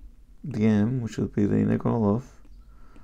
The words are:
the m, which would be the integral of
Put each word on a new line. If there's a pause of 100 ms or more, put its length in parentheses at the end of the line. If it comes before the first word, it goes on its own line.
(420)
the
m,
which
would
be
the
integral
of (800)